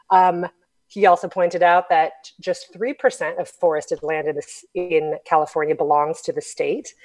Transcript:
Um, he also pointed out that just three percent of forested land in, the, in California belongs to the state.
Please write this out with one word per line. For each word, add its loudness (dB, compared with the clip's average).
Um, 4
he 0
also 4
pointed 0
out 4
that 2
just -8
three -6
percent -4
of -6
forested -2
land -2
in, -2
the, -8
in -2
California 0
belongs 0
to -6
the -6
state. -6